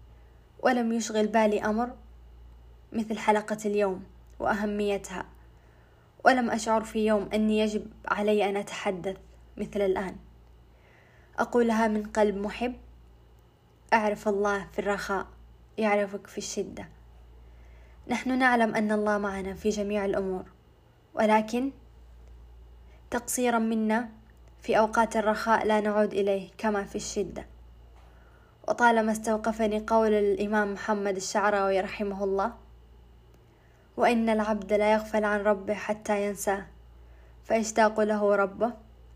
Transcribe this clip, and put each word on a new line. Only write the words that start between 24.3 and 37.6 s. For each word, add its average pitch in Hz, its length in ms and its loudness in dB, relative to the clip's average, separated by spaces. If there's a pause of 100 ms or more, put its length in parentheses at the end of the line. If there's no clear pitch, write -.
في 208 180 2
أوقات 220 380 2
الرخاء 214 500 2
لا 214 140 4
نعود 208 320 2
إليه 196 460 0
كما 208 260 -2
في 196 120 -12
الشدة. - 500 -6 (1200)
وطالما 226 440 4
استوقفني 220 760 0
قول 220 260 4
الإمام 208 600 2
محمد 202 440 -4
الشعراوي 196 640 0
رحمه 202 440 -6
الله: 196 300 -2 (1400)
"وإن 226 320 4
العبد 214 440 0
لا 208 200 4
يغفل 214 320 0
عن 208 160 0
ربه 202 340 0
حتى 208 520 -4
ينساه، 196 400 -4 (800)
فيشتاق 220 560 2